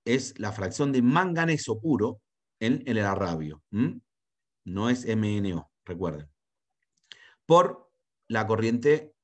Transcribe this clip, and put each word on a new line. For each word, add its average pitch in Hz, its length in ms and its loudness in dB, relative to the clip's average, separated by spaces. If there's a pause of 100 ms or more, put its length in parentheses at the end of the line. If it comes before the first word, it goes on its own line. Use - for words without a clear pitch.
es 127 340 -2
la 104 140 -6
fracción 107 380 -2
de 131 100 4
manganeso 160 800 2
puro 151 420 0 (380)
en 127 260 0
el 120 140 -2
arrabio, 87 720 -4
¿m? 143 280 -2 (640)
No 98 240 -4
es 123 160 -2
M 107 320 -2
N 98 180 -2
O, - 160 -10 (140)
recuerden. 82 440 -8 (1160)
Por - 460 4 (360)
la 110 200 -2
corriente 120 680 2 (100)